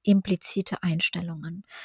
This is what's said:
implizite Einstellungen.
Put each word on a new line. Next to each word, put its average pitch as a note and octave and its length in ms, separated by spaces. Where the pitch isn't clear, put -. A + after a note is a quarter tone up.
implizite - 800
Einstellungen. E3+ 800